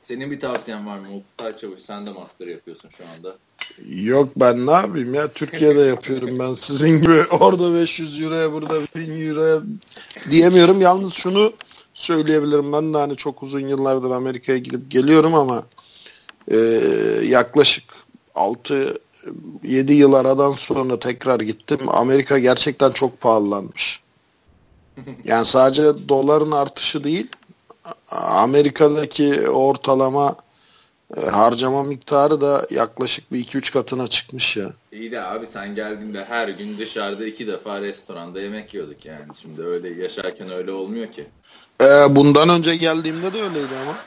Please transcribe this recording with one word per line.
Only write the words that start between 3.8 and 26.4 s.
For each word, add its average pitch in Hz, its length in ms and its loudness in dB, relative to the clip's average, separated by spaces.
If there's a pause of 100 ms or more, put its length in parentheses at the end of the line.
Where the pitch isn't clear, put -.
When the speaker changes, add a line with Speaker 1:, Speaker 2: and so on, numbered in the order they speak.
Speaker 2:
Yok, 120 460 0
ben 123 320 2
ne 147 40 2
yapayım 165 420 0
ya? 147 140 -2
Türkiye'de 151 540 2
yapıyorum 127 580 -2
ben 127 140 -4
sizin 147 480 2
gibi. 165 200 6
<laughs> 170 180 0
Orada 180 340 4
beş 170 260 -2
yüz 151 220 -10
euroya, 160 320 -2
burada 156 200 -6 (220)
bin 160 340 -8
euroya 156 320 0 (680)
diyemiyorum. 180 520 6
Yalnız 185 320 2
şunu 202 400 0 (400)
söyleyebilirim. 147 800 0
Ben 156 200 -2
de 151 40 0
hani 143 180 -2
çok 135 280 -10
uzun 135 240 -8
yıllardır 135 440 -2
Amerika'ya 127 460 -4
gidip 127 340 -8
geliyorum 151 440 6
ama, 127 280 0 (880)
e, 110 60 2 (680)
yaklaşık 123 600 2 (520)
altı, 123 640 -4 (680)
yedi 131 300 0
yıl 143 200 8
aradan 135 380 2
sonra 131 480 -4
tekrar 123 400 -2
gittim. 110 480 -6
Amerika 135 520 2
gerçekten 127 520 2
çok - 300 -4
pahalanmış. 101 840 -2
Speaker 1:
<laughs> - 20 -20 (1160)
Speaker 2:
Yani 113 200 0
sadece 139 640 4
doların 147 420 2